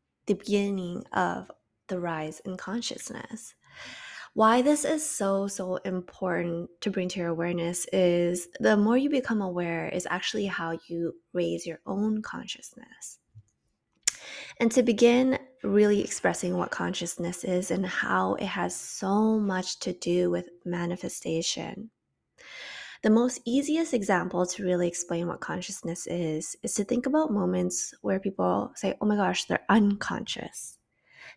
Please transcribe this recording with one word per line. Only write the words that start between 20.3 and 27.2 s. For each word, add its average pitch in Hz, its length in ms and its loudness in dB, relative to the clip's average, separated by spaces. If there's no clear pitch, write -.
manifestation. 175 1300 -4
The 220 80 4
most 240 360 4
easiest 294 480 2
example 180 520 2
to 190 180 -4
really 180 240 2
explain 170 400 -4
what - 140 -6
consciousness 175 680 -8
is, 165 560 -4
is - 120 -4
to 202 80 0
think 240 220 0
about 294 280 2